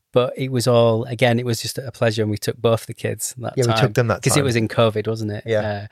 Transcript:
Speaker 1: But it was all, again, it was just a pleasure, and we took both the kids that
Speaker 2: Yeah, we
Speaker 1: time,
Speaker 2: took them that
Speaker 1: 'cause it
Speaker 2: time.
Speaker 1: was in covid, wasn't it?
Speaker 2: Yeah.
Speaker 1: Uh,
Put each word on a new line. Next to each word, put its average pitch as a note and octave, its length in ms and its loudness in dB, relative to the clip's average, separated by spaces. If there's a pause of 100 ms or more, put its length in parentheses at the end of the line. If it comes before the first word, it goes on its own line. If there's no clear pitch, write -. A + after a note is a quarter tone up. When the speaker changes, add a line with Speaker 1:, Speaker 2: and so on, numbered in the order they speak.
(120)
Speaker 1:
But B2 240 2
it C3+ 160 -4
was B2 160 0
all, A#2 380 4
again, A#2+ 340 2
it B2 40 -6
was A#2 160 -2
just - 160 -8
a - 140 -10
pleasure, A2+ 320 0
and G#2+ 80 0
we G#2 80 -2
took - 180 -6
both A2+ 300 0
the A#2 80 -14
kids - 440 -8
that A2+ 180 -8
Speaker 2:
Yeah, C3 80 2
we A#2 80 2
Speaker 1:
time, A2+ 80 2
Speaker 2:
took G#2+ 140 2
them B2 120 2
that G#2+ 160 0
Speaker 1:
'cause C#3 140 2
it D3 40 4
Speaker 2:
time. C#3 40 0
Speaker 1:
was B2 100 0
in A2 140 2
covid, A2 400 2
wasn't A2 240 -4
it? G#2 120 -8
Speaker 2:
Yeah. A2 160 0
Speaker 1:
Uh, G#2 320 -4